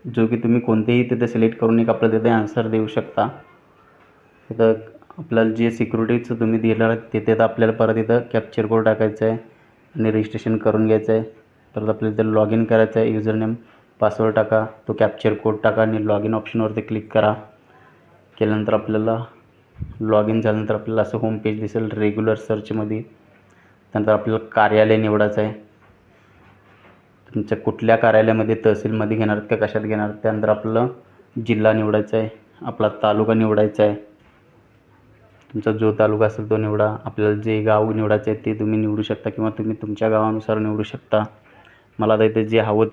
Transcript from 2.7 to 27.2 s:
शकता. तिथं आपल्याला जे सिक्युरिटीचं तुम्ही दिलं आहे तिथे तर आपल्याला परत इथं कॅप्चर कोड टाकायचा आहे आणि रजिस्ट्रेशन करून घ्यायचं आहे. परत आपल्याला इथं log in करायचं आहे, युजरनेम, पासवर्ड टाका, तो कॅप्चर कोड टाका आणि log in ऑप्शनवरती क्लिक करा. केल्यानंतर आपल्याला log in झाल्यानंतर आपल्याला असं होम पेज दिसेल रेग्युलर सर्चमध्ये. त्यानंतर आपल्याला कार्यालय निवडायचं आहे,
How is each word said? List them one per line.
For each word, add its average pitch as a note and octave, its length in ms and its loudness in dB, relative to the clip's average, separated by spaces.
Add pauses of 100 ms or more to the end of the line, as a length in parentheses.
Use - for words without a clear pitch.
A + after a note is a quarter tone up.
शकता. G#2+ 400 -2 (1200)
तिथं A2+ 240 2 (440)
आपल्याला A2+ 340 0
जे A#2 200 0
सिक्युरिटीचं A#2 640 -2
तुम्ही A2+ 240 0
दिलं A2+ 260 2
आहे A2+ 120 2 (160)
तिथे A2 220 2
तर A2+ 60 2
आपल्याला A2+ 320 2
परत A2+ 240 0
इथं A#2 220 2 (140)
कॅप्चर A2+ 320 -2
कोड A2 200 0
टाकायचा A2 400 0
आहे A2+ 120 0 (580)
आणि A2 160 0
रजिस्ट्रेशन A2 460 -2
करून A2 300 2
घ्यायचं A2 260 2
आहे. A2 100 0 (520)
परत G#2+ 140 -2
आपल्याला A2 320 -2
इथं A2 120 0
log G#2+ 240 2
in A2+ 80 2
करायचं A2 340 2
आहे, A2+ 140 2
युजरनेम, A2 400 -2 (460)
पासवर्ड A2 340 0
टाका, A2 320 2 (220)
तो A2+ 60 -6
कॅप्चर G#2+ 400 0
कोड A2 300 -2
टाका A2 180 2
आणि A2 160 0
log G#2 280 -2
in A2 80 -2
ऑप्शनवरती A2 480 -4
क्लिक G#2+ 320 -8
करा. G#2+ 200 2 (1040)
केल्यानंतर G#2+ 340 0
आपल्याला A2 500 -2 (800)
log G#2+ 260 2
in A2+ 140 0
झाल्यानंतर G#2+ 320 0
आपल्याला G#2+ 280 -2
असं A2 160 -4
होम A2 200 -2
पेज G#2+ 240 -4
दिसेल A2 300 -4
रेग्युलर G#2+ 440 0
सर्चमध्ये. G#2+ 680 -6 (920)
त्यानंतर G#2+ 200 2
आपल्याला A2 380 -2
कार्यालय G#2+ 460 4
निवडायचं G#2+ 440 2
आहे, G#2+ 300 -6 (1600)